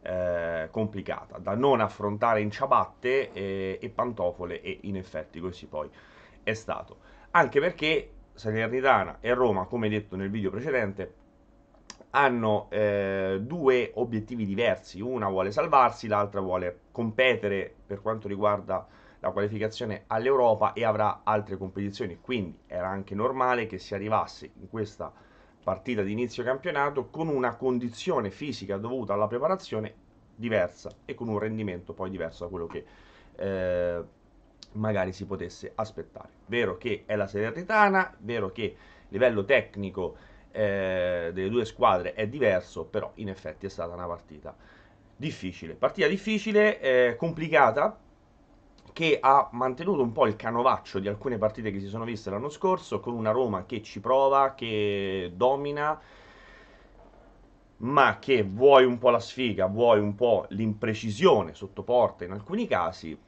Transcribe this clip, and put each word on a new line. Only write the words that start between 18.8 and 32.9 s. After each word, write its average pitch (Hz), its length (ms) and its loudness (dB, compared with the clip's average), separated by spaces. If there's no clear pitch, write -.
la - 80 -2
qualificazione 104 760 -4
all'Europa 113 640 4
e 113 120 -2
avrà 107 380 0
altre 104 340 0
competizioni, 98 640 -8
quindi 98 460 -6
era 90 220 -6
anche 98 260 -6
normale 127 520 0
che 92 120 -10
si - 160 -10
arrivasse 98 640 -4
in 92 100 -20
questa 104 440 -8
partita 101 400 -2
di 98 80 -2
inizio 120 320 -4
campionato 139 640 -2
con 160 220 -6
una 127 260 0
condizione 123 800 -2
fisica 101 460 -8
dovuta 113 340 -6
alla 104 160 0
preparazione 120 680 -4
diversa 107 560 -2
e - 100 -10
con 117 140 -8
un 107 100 0
rendimento 101 540 -6
poi 95 180 -6
diverso 85 320 -8
da 87 80 -8
quello 85 160 -6
che, - 180 -10